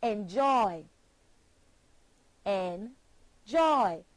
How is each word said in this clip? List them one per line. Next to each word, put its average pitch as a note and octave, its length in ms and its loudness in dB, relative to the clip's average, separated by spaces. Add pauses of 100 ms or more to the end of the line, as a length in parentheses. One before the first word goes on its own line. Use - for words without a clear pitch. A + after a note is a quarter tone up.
Enjoy. G#3+ 800 0 (1600)
Enjoy. G3+ 1600 -2 (140)